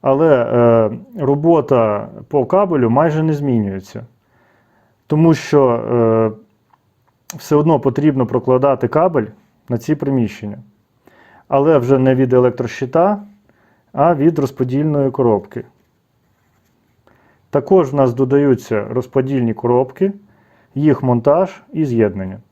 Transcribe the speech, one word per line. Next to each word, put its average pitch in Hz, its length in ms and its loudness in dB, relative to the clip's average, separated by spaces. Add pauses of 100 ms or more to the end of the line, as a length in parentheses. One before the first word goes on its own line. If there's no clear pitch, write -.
Але, 139 440 2
е, 117 460 2 (280)
робота 139 880 0 (200)
по 139 180 0
кабелю 170 440 0
майже 156 320 0
не 160 100 0
змінюється, 117 760 -4 (1000)
тому 160 280 2
що, 143 360 2
е, 113 600 0 (1040)
все - 200 -2
одно 151 240 2
потрібно 131 460 0
прокладати 127 600 0
кабель 156 380 0 (420)
на 120 100 -4
ці 151 160 -4
приміщення. 120 640 -4 (880)
Але 143 300 2
вже 131 200 2
не 131 160 2
від 127 180 0
електрощита, 127 920 0 (720)
а 160 220 2
від 156 240 0
розподільної 135 720 -2
коробки. 117 540 -2 (1900)
Також 143 420 0
в - 20 -8
нас 131 200 2
додаються 127 760 0
розподільні 127 640 -2
коробки, 131 580 -2 (640)
їх 143 280 0
монтаж 131 600 0 (100)
і 160 120 -4
з'єднання. 101 540 -2 (140)